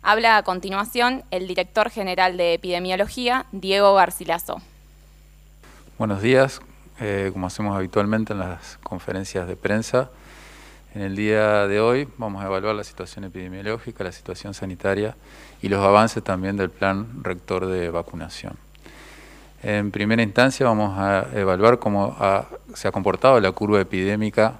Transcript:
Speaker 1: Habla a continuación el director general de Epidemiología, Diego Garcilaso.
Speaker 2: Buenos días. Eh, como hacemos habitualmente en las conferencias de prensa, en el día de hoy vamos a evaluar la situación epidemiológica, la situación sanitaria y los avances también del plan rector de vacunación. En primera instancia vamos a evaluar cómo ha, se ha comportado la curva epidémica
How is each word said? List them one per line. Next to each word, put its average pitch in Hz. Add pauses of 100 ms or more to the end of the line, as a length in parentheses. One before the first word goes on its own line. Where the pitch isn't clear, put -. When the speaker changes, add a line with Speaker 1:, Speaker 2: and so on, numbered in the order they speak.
Speaker 1:
Habla 220
a 208
continuación 208
el 185
director 185
general 185
de 175
Epidemiología, 185
Diego 196
Garcilaso. 170 (1400)
Speaker 2:
Buenos 104
días. 131 (400)
Eh, 98
como 92
hacemos 104
habitualmente 104
en 101
las 90
conferencias 92
de 92
prensa, 113 (840)
en 104
el 98
día 107
de 101
hoy 123 (100)
vamos 101
a 98
evaluar 98
la 104
situación -
epidemiológica, 98
la 90
situación -
sanitaria 98 (460)
y 98
los 98
avances 107
también 95
del 95
plan 98 (160)
rector 92
de 92
vacunación. 85 (1120)
En 104
primera 107
instancia 127
vamos 107
a 98
evaluar 104
cómo 101
ha, 98 (300)
se -
ha 98
comportado 104
la 95
curva 104
epidémica 107